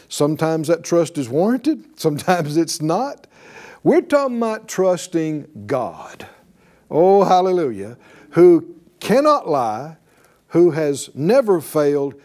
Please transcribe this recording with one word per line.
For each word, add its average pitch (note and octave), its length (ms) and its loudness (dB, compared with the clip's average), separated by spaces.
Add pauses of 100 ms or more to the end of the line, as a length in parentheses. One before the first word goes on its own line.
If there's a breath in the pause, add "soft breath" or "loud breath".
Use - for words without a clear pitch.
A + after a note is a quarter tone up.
Sometimes D#3 580 -2
that E3 160 0
trust E3+ 340 -2
is B2+ 120 -6
warranted, A3+ 600 -2
<laughs> - 100 -20
sometimes D#3 580 -2
it's D#3+ 240 -2
not. G3 460 -4 (560 loud breath)
We're C4 180 4
talking C#4 360 -2
about A3 300 -6
trusting D#3+ 1000 -4
God. A2 600 -8 (640 soft breath)
Oh, F#3+ 340 4
hallelujah. E3+ 760 0 (340 loud breath)
Who E3+ 440 6 (240)
cannot C#4+ 500 0
lie, C3+ 480 -4 (520 soft breath)
who E3+ 220 4
has C#3+ 420 -4
never G3 460 2
failed. C#3+ 540 -2 (120)